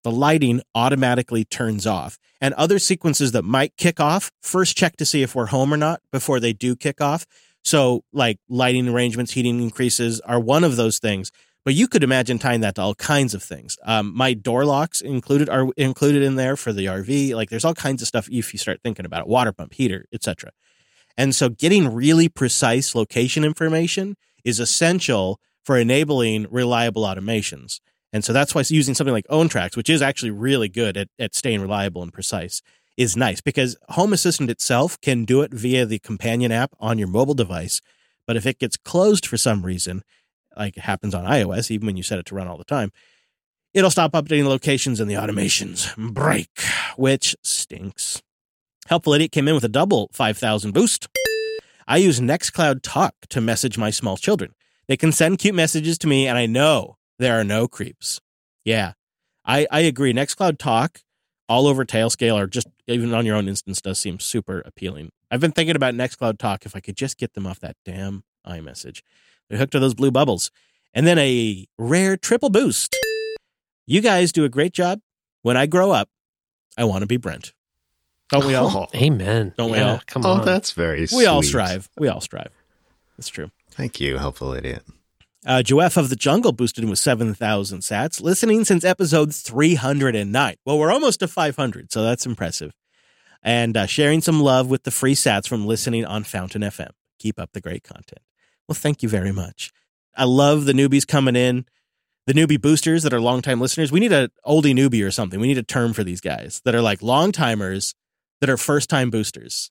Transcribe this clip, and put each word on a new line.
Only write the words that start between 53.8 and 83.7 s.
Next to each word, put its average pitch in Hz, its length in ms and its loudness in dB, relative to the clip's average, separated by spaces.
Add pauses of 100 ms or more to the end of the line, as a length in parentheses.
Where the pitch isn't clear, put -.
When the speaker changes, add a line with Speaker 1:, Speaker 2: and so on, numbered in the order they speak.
Speaker 1:
small 101 260 -4
children. 180 380 -4 (340)
They 135 80 2
can 160 160 2
send 165 280 2
cute 202 160 2
messages 160 420 0
to 160 100 -4
me, 135 200 2
and 120 100 0
I 120 80 2
know 131 520 0 (200)
there 120 220 2
are 107 40 2
no 110 240 0
creeps." - 540 -10 (420)
Yeah, 110 300 0 (500)
I, 143 280 2
I 151 100 2
agree. 135 320 2
Nextcloud 143 460 0
Talk 123 420 0 (480)
all 131 180 6
over 135 160 2
Tailscale 113 560 0
or 98 80 0
just 117 200 -6 (200)
even 120 260 -2
on 117 120 0
your 107 100 0
own 101 120 0
instance 98 340 -8
does 95 160 -6
seem 92 220 -8
super - 480 -6
appealing. 78 440 -12 (200)
I've 123 100 0
been 160 100 2
thinking 165 240 0
about 127 200 0
Nextcloud 120 420 -4
Talk 101 280 -6
if 107 100 -14
I 95 40 -10
could 95 160 -14
just - 220 -8
get - 160 -8
them 98 140 -8
off 92 140 -10
that - 140 -14 (100)
damn 98 380 -10 (240)
iMessage. 78 540 -16 (480)
They're 107 100 -6
hooked 135 140 0
to 143 60 2
those 131 140 4
blue 131 180 2
bubbles. 123 380 0 (440)
And 131 140 2
then 175 100 6
a 117 480 0 (140)
rare 180 380 0
triple 233 340 0
boost. 214 440 0 (920)
"You 196 140 2
guys 185 300 2
do 160 120 2
a 135 60 2
great 143 240 0
job. 180 280 -2 (400)
When 123 160 2
I 135 80 4
grow 180 240 2
up, 110 200 0 (680)
I 117 60 0
want 98 180 0
to 104 60 -4
be 123 100 -2
Brent." 82 360 -10 (800)
Don't 139 160 2
we 131 80 2
all? 123 360 0
Speaker 2:
Oh. - 80 -8
Speaker 3:
Amen. 110 560 2
Speaker 1:
Don't 117 140 -2
we 110 80 0
Speaker 3:
Yeah, 104 140 2
Speaker 1:
all? - 160 -2
Speaker 3:
come 123 180 -4
Speaker 2:
Oh, 180 140 4
Speaker 3:
on. - 60 -2
Speaker 2:
that's 185 260 0
very 82 440 -2
Speaker 1:
We 240 120 6
all 147 160 4
Speaker 2:
sweet. 71 60 0
Speaker 1:
strive. 95 460 -2
We 151 120 -2
all - 140 -4
strive. - 280 -14 (680)
That's 127 100 -16
true. - 240 -12 (180)
Speaker 2:
Thank - 300 -10